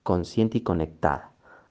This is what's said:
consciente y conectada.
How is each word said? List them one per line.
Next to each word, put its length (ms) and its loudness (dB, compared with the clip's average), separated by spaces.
consciente 560 0
y 20 2
conectada. 720 -2